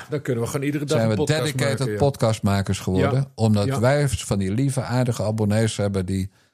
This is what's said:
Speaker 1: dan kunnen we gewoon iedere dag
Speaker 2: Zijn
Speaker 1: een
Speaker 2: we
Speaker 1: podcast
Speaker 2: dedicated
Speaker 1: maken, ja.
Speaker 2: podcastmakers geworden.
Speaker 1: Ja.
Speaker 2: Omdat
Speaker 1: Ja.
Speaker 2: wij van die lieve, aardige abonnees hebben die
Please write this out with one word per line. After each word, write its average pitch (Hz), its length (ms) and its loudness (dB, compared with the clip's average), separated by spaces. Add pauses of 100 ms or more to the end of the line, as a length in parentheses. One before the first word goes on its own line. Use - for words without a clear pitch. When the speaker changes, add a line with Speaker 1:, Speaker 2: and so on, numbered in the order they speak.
(100)
Speaker 1:
dan 143 120 -4
kunnen 117 200 -2
we 117 80 -4
gewoon 139 160 -2
iedere 147 180 -2
dag 143 140 0
Speaker 2:
Zijn 113 120 2
Speaker 1:
een 107 60 2
Speaker 2:
we 98 80 2
Speaker 1:
podcast 156 200 0
Speaker 2:
dedicated 139 340 -2
Speaker 1:
maken, 123 140 -2
ja. 104 60 -4
Speaker 2:
podcastmakers 104 800 2
geworden. 135 420 0
Speaker 1:
Ja. 135 140 -4
Speaker 2:
Omdat 107 320 2
Speaker 1:
Ja. 135 140 -2
Speaker 2:
wij 143 280 4
van - 300 -4
die 95 140 0
lieve, 131 300 -2
aardige 120 400 0
abonnees 110 540 0
hebben 101 300 -2
die 95 240 -4 (240)